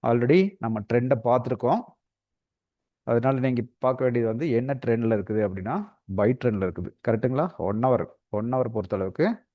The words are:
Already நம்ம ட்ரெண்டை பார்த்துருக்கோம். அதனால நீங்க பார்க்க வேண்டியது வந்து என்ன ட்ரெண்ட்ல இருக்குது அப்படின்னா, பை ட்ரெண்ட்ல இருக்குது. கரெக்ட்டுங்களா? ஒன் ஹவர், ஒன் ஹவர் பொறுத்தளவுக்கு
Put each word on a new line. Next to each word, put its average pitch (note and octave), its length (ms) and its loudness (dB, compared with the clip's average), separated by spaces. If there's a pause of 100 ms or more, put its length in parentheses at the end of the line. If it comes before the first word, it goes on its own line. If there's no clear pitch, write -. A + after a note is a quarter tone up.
Already A#2+ 360 4 (200)
நம்ம A2+ 240 -4
ட்ரெண்டை B2 400 2
பார்த்துருக்கோம். B2 580 0 (1300)
அதனால A#2+ 320 2
நீங்க B2+ 220 0 (180)
பார்க்க C3 260 0
வேண்டியது A#2+ 220 2
வந்து A#2+ 240 -2
என்ன B2 240 0
ட்ரெண்ட்ல A2+ 400 0
இருக்குது G#2+ 280 -2
அப்படின்னா, G2 320 -4 (400)
பை G#2 160 4
ட்ரெண்ட்ல A2 340 0
இருக்குது. F2+ 240 -6 (120)
கரெக்ட்டுங்களா? B2+ 440 0 (160)
ஒன் G2+ 220 -2
ஹவர், A#2 220 2 (260)
ஒன் A2 200 -2
ஹவர் B2+ 220 0
பொறுத்தளவுக்கு G2 540 -2 (280)